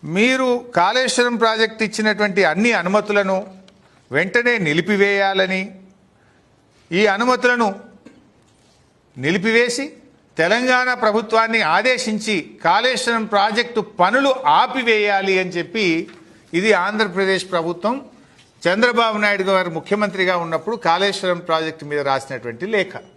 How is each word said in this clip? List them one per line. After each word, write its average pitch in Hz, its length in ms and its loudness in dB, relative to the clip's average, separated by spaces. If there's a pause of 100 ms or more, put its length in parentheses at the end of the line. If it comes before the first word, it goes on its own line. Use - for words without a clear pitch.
మీరు 247 600 0 (100)
కాళేశ్వరం 240 600 2
ప్రాజెక్ట్ 220 480 0
ఇచ్చినటువంటి 208 600 0
అన్ని 180 280 2
అనుమతులను 202 760 0 (640)
వెంటనే 226 460 0
నిలిపివేయాలని, 190 1200 0 (1160)
ఈ 190 140 2
అనుమతులను 233 760 0 (1400)
నిలిపివేసి 226 760 0 (440)
తెలంగాణ 247 560 2
ప్రభుత్వాన్ని 226 680 0
ఆదేశించి 214 1000 -2
కాళేశ్వరం 226 640 0
ప్రాజెక్టు 214 540 0
పనులు 247 560 2 (100)
ఆపివేయాలి 208 920 2
అని 185 100 -4
చెప్పి, 170 600 -2 (420)
ఇది 202 200 2
ఆంధ్రప్రదేశ్ 190 760 0
ప్రభుత్వం 175 540 -4 (600)
చంద్రబాబు 220 500 2
నాయుడు 202 260 0
గారు 185 260 0
ముఖ్యమంత్రిగా 185 680 -2
ఉన్నప్పుడు 165 380 -4
కాళేశ్వరం 185 640 0
ప్రాజెక్టు 160 480 -4
మీద 147 140 -4
రాసినటువంటి 131 680 -4
లేఖ. 208 240 -2 (260)